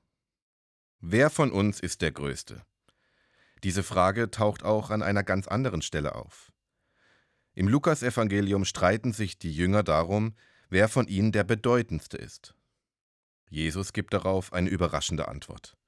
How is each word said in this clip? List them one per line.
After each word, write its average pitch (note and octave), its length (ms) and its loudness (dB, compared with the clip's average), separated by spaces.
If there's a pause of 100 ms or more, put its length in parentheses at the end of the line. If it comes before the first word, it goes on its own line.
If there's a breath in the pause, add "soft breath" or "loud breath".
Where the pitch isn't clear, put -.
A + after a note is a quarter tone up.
(1000)
Wer A2 300 4
von D3 220 0
uns G2+ 280 0
ist - 220 -6
der D#2+ 100 0
Größte? C#2 500 -8 (1000 soft breath)
Diese F#2+ 180 -2
Frage G2 480 2
taucht G#2+ 340 0
auch G#2+ 280 0
an G#2+ 100 0
einer G2+ 220 0
ganz G2 240 -2
anderen G#2+ 340 -2
Stelle D2 340 -4
auf. - 360 -16 (1000)
Im G2 160 0
Lukasevangelium G#2+ 960 2
streiten G#2+ 480 0
sich G#2 260 -6
die D#2+ 160 -6
Jünger F#2 260 4
darum, F#2+ 540 0 (340 soft breath)
wer G2 200 4
von B2 180 2
ihnen G2+ 240 2
der G2+ 140 2
Bedeutendste A2+ 720 -2
ist. - 360 -18 (960)
Jesus E2 440 -4
gibt G#2 200 -4
darauf F#2+ 380 0
eine F2+ 180 0
überraschende E2 600 -2
Antwort. - 480 -14 (100)